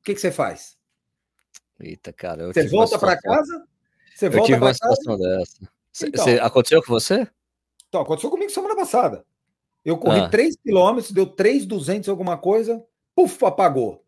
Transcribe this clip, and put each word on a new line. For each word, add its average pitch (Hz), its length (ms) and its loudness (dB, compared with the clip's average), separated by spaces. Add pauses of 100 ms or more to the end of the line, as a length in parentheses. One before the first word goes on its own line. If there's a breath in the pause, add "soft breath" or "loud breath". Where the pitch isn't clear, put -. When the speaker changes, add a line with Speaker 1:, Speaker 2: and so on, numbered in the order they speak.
Speaker 1:
O - 40 -20
que 202 100 -4
que - 60 -12
você 185 100 -2
faz? - 460 -8 (1040)
Speaker 2:
Eita, - 320 -16
cara, 85 300 -10
eu 90 100 -8
Speaker 1:
Você 160 100 2
Speaker 2:
tive 123 140 -2
uma 220 100 4
Speaker 1:
volta 220 120 -2
pra 180 180 0
Speaker 2:
situação 190 200 -2
Speaker 1:
casa? 311 300 -4 (480)
Você - 120 -2
Speaker 2:
Eu 170 60 0
Speaker 1:
volta 220 140 4
Speaker 2:
tive 131 120 4
Speaker 1:
pra 123 80 2
Speaker 2:
uma 131 80 2
Speaker 1:
casa? 233 200 0
Speaker 2:
situação 110 240 -4
dessa. 92 500 -4 (240)
Cê, - 160 -8
Speaker 1:
Então. - 160 -2
Speaker 2:
cê, 120 160 4
aconteceu 127 420 2
com 120 100 -4
você? 196 360 0 (600)
Speaker 1:
Então, 170 140 -4
aconteceu 156 260 -4
comigo 381 220 -4
semana 403 240 -6
passada. 247 500 -2 (600)
Eu 160 120 -2
corri - 220 2
Speaker 2:
Ah. 92 100 0
Speaker 1:
três 269 280 2
quilômetros, 208 560 2
deu 190 140 2
três 214 380 0
duzentos 190 440 -6
alguma 180 280 -4
coisa, 226 460 -2 (320)
puf, - 300 2
apagou. 151 640 0